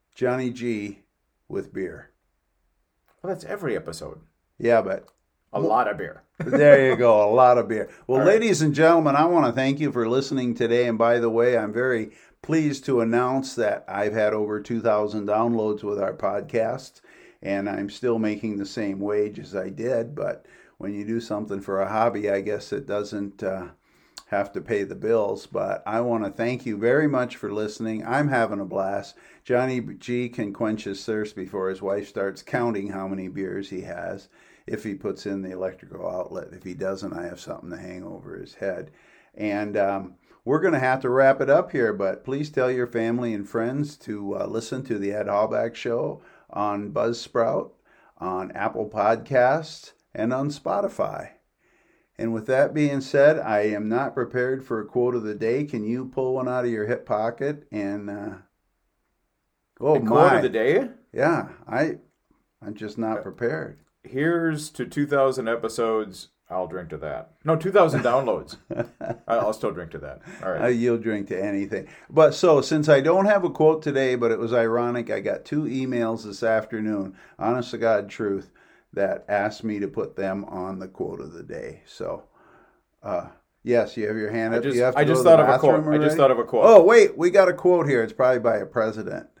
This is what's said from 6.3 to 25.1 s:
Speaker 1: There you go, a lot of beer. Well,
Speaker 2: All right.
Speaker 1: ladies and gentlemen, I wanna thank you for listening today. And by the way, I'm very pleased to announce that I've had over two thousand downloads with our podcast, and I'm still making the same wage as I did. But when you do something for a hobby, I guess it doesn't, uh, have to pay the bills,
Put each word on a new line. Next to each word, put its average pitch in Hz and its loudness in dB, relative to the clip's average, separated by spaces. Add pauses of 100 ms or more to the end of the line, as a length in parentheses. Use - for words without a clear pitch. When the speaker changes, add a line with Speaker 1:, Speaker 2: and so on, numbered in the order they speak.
Speaker 1:
There 143 8
you 120 4
go, 107 6
a 110 4
lot 123 8
of 117 0
beer. 107 -4 (180)
Well, 131 2
Speaker 2:
All 147 4
right. 190 8
Speaker 1:
ladies 202 2
and 156 2
gentlemen, 160 4
I 151 4
wanna 165 4
thank 135 0
you 151 -2
for 120 0
listening 127 -2
today. 120 2
And 113 -2
by 117 4
the 117 2
way, 117 4
I'm 107 -2
very 117 -2 (300)
pleased 151 -2
to 127 2
announce 127 0
that 104 -2
I've 104 -2
had 107 2
over 107 -2
two 113 -4
thousand 107 0
downloads 107 0
with 104 -4
our 95 -2
podcast, 110 -4 (400)
and 98 -4
I'm 101 -6
still 117 -2
making 104 -4
the 101 -6
same 98 -6
wage 104 -2
as - -16
I 95 -6
did. 117 -4
But - -8 (320)
when 101 -10
you 104 -8
do 113 -4
something 104 -8
for 98 -4
a 98 -2
hobby, 107 0
I 101 0
guess 98 -6
it 101 -6
doesn't, 101 -6
uh, 95 -6 (600)
have 101 -2
to 92 -6
pay 104 -2
the 95 -10
bills, 104 0